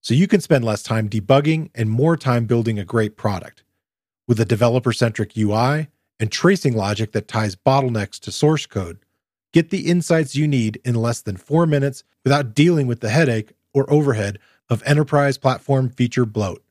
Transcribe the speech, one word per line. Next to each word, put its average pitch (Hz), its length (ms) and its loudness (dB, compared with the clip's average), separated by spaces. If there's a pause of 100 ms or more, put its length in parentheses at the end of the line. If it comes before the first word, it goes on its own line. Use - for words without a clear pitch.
So - 140 -4
you 185 140 4
can 196 120 4
spend 135 240 2
less 107 200 -2
time 110 240 -2
debugging 139 640 0
and 110 160 -2
more 147 260 2
time 120 300 0
building 113 320 -2
a 98 60 -8
great 107 320 -4
product. - 480 -8 (640)
With 117 120 2
a 117 40 2
developer-centric 117 920 -2
U 104 160 0
I 135 360 0 (320)
and 107 100 -2
tracing 165 460 2
logic 104 360 -4
that - 160 -4
ties 104 280 -4
bottlenecks 127 640 -2
to - 100 -14
source 151 360 0
code, 87 320 -8 (540)
get 165 180 2
the 190 180 -4
insights 160 480 0
you 151 100 0
need 117 380 0
in 123 100 -2
less 117 280 -2
than 95 140 -8
four 165 300 0
minutes 143 380 -2 (200)
without 135 300 0
dealing 151 320 4
with 117 140 -4
the 113 80 -6
headache 117 440 0 (200)
or 139 180 0
overhead 113 480 0 (300)
of 113 160 -2
enterprise 143 540 2
platform 131 500 0
feature 123 380 0
bloat. 104 440 -6